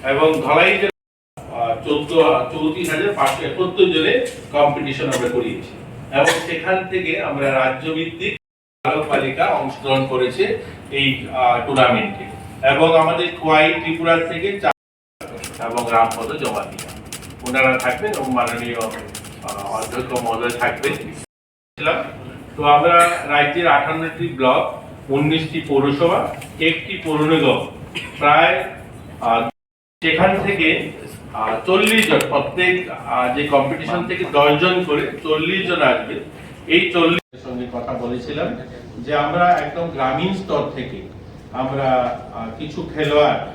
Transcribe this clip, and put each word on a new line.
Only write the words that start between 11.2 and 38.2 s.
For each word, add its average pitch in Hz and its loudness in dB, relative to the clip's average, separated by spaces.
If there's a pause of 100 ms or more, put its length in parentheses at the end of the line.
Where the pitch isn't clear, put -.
আহ, 120 2
টুর্নামেন্টে। 117 2 (440)
এবং 160 6
আমাদের 170 2 (120)
খোয়াই 156 4
ত্রিপুরা 165 2
থেকে 175 -2
চার - 2 (920)
এবং 117 -4
রামপদ - 2
জমাতিয়া, - -6 (580)
ওনারা 131 2
থাকবেন 202 -2
এবং 131 -4
মাননীয়, 120 -2
আহ, - -8
অধ্যক্ষ 127 -4
মহোদয় 117 -2
থাকবেন। 123 -2 (1600)
তো 147 -4
আমরা 170 8 (180)
রাজ্যের 147 2
আটান্নটি 160 0
ব্লক, 131 2 (360)
উনিশটি 156 0
পৌরসভা, 143 2 (320)
একটি 165 -2
পৌর 151 0
নিগম, 151 4 (520)
প্রায়, 151 4 (560)
আহ, 117 0 (560)
সেখান 175 4 (100)
থেকে, 170 0 (440)
আহ, - -2 (100)
চল্লিশ 208 4
জন, 156 4 (100)
প্রত্যেক, 180 0
আহ, 123 -2
যে 147 -2
কম্পিটিশন - 0
থেকে 180 -4
দশ 147 6
জন 180 2
করে 147 0 (120)
চল্লিশ 165 0
জন 170 2
আসবে। - 2 (460)
এই 175 4
চল্লিশ 170 0
সঙ্গে 123 -8
কথা 120 -6
বলেছিলাম 123 -4 (420)